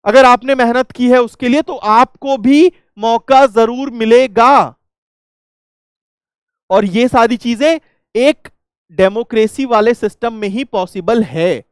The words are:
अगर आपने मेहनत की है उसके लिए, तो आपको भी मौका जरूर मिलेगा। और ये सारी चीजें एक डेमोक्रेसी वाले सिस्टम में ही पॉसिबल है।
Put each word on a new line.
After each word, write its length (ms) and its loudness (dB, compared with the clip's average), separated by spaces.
अगर 200 4
आपने 300 2
मेहनत 380 -2
की 180 -2
है 120 2
उसके 260 -6
लिए, 140 0
तो 140 -10
आपको 600 -2
भी 360 2
मौका 480 2
जरूर 440 -2
मिलेगा। 840 2
और 140 2
ये 240 -2
सारी 280 0
चीजें 440 -2
एक 320 0
डेमोक्रेसी 720 -2
वाले 300 2
सिस्टम 380 -8
में 160 -8
ही 160 -8
पॉसिबल 580 -4
है। 500 -4